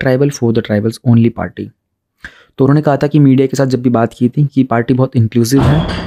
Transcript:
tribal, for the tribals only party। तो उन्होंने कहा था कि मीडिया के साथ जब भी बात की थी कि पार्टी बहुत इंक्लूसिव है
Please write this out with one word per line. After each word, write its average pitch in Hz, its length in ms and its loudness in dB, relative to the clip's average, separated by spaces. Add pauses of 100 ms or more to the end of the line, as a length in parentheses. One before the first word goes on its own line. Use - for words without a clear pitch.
tribal, 135 260 0
for 120 240 -4
the 117 80 0
tribals 110 340 -2 (140)
only 117 200 4
party। 95 400 -10 (880)
तो 135 80 2
उन्होंने 143 160 2
कहा 147 160 0
था 147 100 -2
कि 151 120 0
मीडिया 135 280 4
के 131 100 -4
साथ 139 80 0
जब 127 160 -2
भी 123 80 0
बात 117 280 0
की 123 120 0
थी 147 160 -2
कि 135 180 -2
पार्टी 117 300 -2
बहुत 131 220 -2
इंक्लूसिव 117 460 0
है 147 260 0 (200)